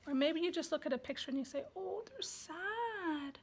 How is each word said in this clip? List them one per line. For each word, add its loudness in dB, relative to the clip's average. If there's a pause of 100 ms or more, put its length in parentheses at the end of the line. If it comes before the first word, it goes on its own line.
Or -2
maybe 6
you 4
just 0
look 2
at 2
a 2
picture -4
and 0
you 0
say, -4 (120)
Oh, -4
they're -10
sad -2